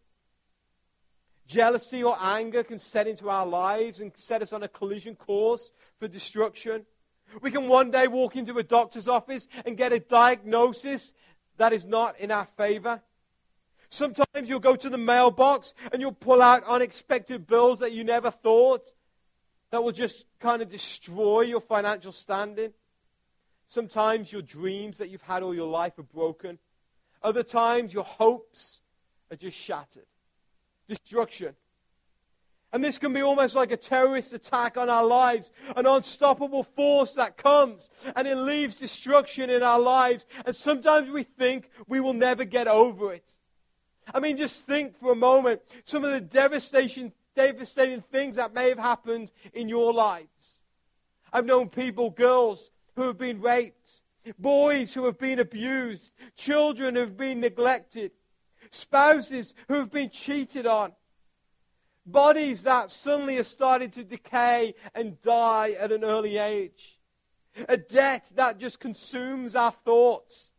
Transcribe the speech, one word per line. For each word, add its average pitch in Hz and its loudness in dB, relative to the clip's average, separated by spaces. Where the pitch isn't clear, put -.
Jealousy 233 0
or 240 0
anger 220 -2
can 233 -14
set 208 -4
into 202 -8
our 196 -2
lives 190 -2
and 208 -14
set 226 -6
us 214 -12
on 208 -10
a 202 -10
collision 202 -10
course 220 -2
for 214 -10
destruction. 214 -6
We 254 -6
can 262 -4
one 254 6
day 254 4
walk 254 -2
into 247 -8
a 220 0
doctor's 233 0
office 247 -2
and 240 -8
get 247 0
a 233 0
diagnosis 240 2
that 226 2
is 190 -2
not 220 -2
in 208 -8
our 208 -4
favor. 214 -4
Sometimes 285 -4
you'll 254 -6
go 262 4
to 262 -10
the 247 -8
mailbox 247 2
and 254 -6
you'll 269 -6
pull 247 4
out 247 8
unexpected 240 -4
bills 240 4
that 233 -4
you 226 -10
never 233 -2
thought 240 2
that 233 -2
will 233 -4
just 208 -8
kind 233 -2
of 202 -10
destroy 208 -2
your 233 -2
financial 208 -4
standing. 208 -8
Sometimes 220 -2
your 208 -12
dreams 190 -10
that 190 -12
you've 185 -20
had 185 -8
all 180 -6
your 165 -6
life 170 -6
are 156 -18
broken. 160 -8
Other 220 -2
times 233 0
your 196 -6
hopes - -2
are 165 -16
just 170 -14
shattered. 147 -12
Destruction. 202 -8
And 254 -4
this 285 -4
can 277 -4
be 277 -2
almost 277 0
like 254 0
a 233 -6
terrorist 262 0
attack 240 -4
on 247 -2
our 233 4
lives, 240 2
an 254 2
unstoppable 269 2
force 285 2
that 240 -2
comes 277 2
and 262 -2
it 269 -2
leaves 269 -2
destruction 269 0
in 247 2
our 240 4
lives. 247 2
And 247 -6
sometimes 294 2
we 285 -6
think 254 -4
we 262 -2
will 262 0
never 247 0
get 233 -2
over 214 4
it. 170 -18
I 262 0
mean, 285 -2
just - -8
think 277 -4
for 247 0
a 240 6
moment 247 4
some 294 -4
of 285 0
the 262 -2
devastation, 262 0
devastating 262 0
things 269 -6
that 226 -4
may 254 0
have 247 -2
happened 233 -4
in 226 -8
your 233 0
lives. 196 -4
I've 247 0
known 247 2
people, 240 -4
girls, 240 2
who 254 -4
have 247 -4
been 247 -8
raped, 240 -4
boys 277 2
who 254 -4
have 240 -2
been 262 -4
abused, 233 -6
children 277 -2
who 247 0
have 196 -6
been 262 -6
neglected, 233 -4
spouses 277 0
who 269 -2
have 262 -4
been 285 -6
cheated 277 -8
on, 214 0
bodies 277 2
that 247 0
suddenly 277 -4
have 233 -4
started 254 0
to 247 -16
decay 240 -2
and 220 -10
die 226 2
at 208 -4
an 214 -4
early 214 -2
age, 208 -6
a 247 0
debt 262 0
that 233 0
just 240 -12
consumes 254 -10
our 233 2
thoughts, - 0